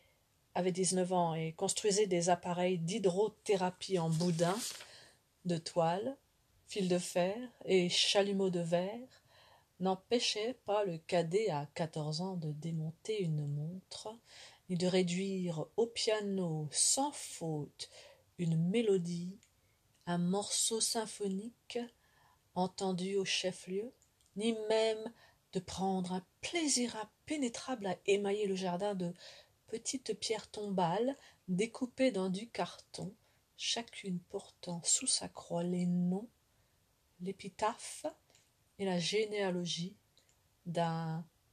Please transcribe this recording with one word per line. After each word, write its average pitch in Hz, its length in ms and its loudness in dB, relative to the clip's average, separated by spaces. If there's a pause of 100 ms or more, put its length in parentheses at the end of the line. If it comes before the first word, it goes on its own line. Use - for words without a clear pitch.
(540)
avait 180 180 2
dix-neuf 180 400 2
ans 175 220 4
et 160 180 -2
construisait 214 540 2
des 180 240 4
appareils 180 480 2
d'hydrothérapie 185 1200 0
en 165 120 0
boudin, 170 460 2 (880)
de 175 140 0
toile, 175 580 0 (520)
fil 190 200 0
de 180 100 4
fer 180 380 0 (280)
et 180 240 4
chalumeau 196 640 4
de 175 100 0
verre, 185 600 -2 (600)
n'empêchait 214 720 0 (100)
pas 208 200 2
le 175 120 -2
cadet 175 540 2
à 147 240 0
quatorze 156 460 -2
ans 185 160 -2
de 156 160 -2
démonter 160 680 -4
une 156 280 0
montre 175 680 -6 (540)
et 185 60 0
de 175 100 2
réduire 180 800 0 (100)
au 226 100 6
piano 190 840 0
sans - 400 2
faute - 800 -6 (480)
une 165 180 2
mélodie, 180 840 2 (680)
un 175 120 0
morceau 196 640 0
symphonique 214 1000 -4 (720)
entendu 185 640 0
au 190 80 2
chef-lieu, 185 680 -2 (440)
ni 226 160 2 (160)
même 220 440 2 (400)
de 190 60 -4
prendre 185 540 -2
un 185 120 -2 (160)
plaisir 254 560 0
impénétrable 233 880 -4
à 185 100 -2 (100)
émailler 202 400 2
le 196 100 0
jardin 185 380 0
de 180 180 -2 (540)
petites 233 480 -6
pierres - 340 -4
tombales 202 680 0 (320)
découpées 233 640 0
dans 190 160 0
du 196 200 -4
carton, - 640 -6 (440)
chacune - 640 -4 (100)
portant 175 540 -8
sous - 240 2
sa - 200 0
croix - 360 -4
les 180 220 0
noms, 180 420 0 (920)
l'épitaphe - 840 -4 (720)
et 202 60 -4
la 185 140 2
généalogie 180 1000 -2 (680)
d'un 165 580 -2 (280)